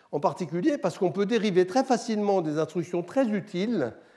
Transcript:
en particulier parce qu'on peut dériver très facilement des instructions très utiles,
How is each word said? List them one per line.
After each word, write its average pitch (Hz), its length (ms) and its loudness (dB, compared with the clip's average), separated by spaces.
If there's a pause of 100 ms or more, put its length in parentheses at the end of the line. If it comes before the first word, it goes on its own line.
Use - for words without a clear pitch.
(120)
en 151 80 -2
particulier 180 580 0
parce - 220 -4
qu'on 180 120 2
peut 202 140 0
dériver 190 400 2
très 254 180 2
facilement 208 600 0
des 156 160 -2
instructions 170 420 -2
très 262 280 0
utiles, 180 640 -2 (240)